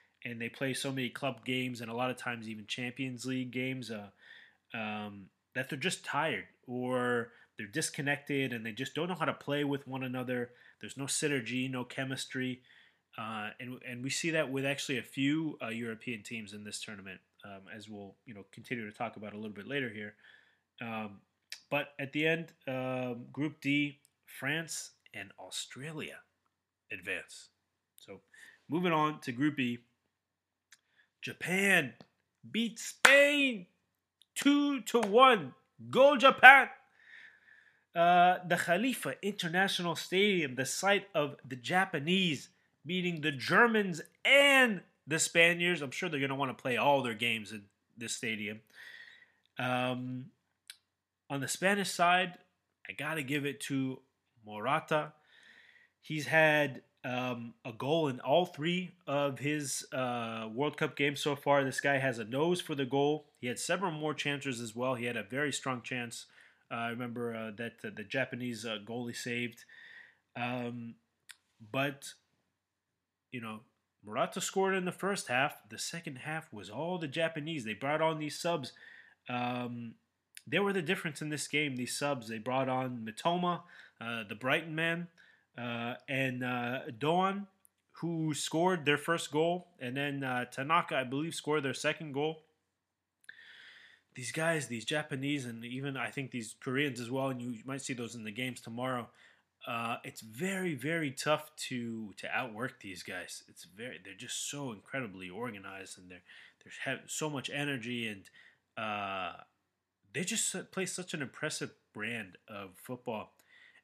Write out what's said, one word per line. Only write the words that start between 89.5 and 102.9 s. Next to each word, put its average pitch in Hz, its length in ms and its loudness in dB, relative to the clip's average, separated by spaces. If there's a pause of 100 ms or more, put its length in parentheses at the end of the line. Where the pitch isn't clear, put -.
And 127 180 -6
then, 139 260 -2
uh, 123 220 -2
Tanaka, 160 500 0
I 131 80 2
believe, 139 320 -4
scored 147 280 0
their 135 100 0
second 151 400 -2
goal. 156 300 -2 (1700)
These 123 200 -8
guys, 160 340 0
these 117 160 -6
Japanese, 147 640 -2
and 117 180 -10
even 131 320 -6
I 120 140 -4
think 127 220 -8
these 117 280 -8
Koreans 131 400 0
as 117 100 -6
well, 135 200 0
and 123 120 -6
you 120 220 -8
might 135 180 -8
see 135 120 -6
those 117 200 -8
in 113 120 -10
the 107 60 -8
games 123 280 -6
tomorrow. 120 480 -4 (580)
Uh, 117 380 -4
it's - 160 -12
very, 175 540 -4
very 147 380 -2
tough 151 440 0
to, 113 640 -6
to - 180 -10
outwork 120 460 -4
these 92 220 -12